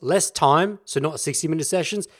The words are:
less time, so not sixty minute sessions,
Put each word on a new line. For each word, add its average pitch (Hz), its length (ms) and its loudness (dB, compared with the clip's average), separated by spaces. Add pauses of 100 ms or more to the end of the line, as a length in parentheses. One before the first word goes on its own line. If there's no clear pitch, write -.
less 165 300 0
time, 170 520 4
so - 160 -6
not 151 220 -2
sixty 156 260 -2
minute 156 180 -2
sessions, 185 420 -2 (120)